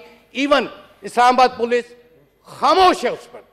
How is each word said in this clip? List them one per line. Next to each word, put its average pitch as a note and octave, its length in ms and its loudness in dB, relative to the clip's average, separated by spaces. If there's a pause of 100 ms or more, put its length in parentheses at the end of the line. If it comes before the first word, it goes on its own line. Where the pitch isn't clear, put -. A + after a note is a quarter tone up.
(360)
even C4+ 320 -2 (360)
इस्लामाबाद B3 540 2
पुलिस A#3 280 -4 (640)
खामोश F4 580 0
है G#3+ 60 -4
उस - 160 -12
पर। - 260 -20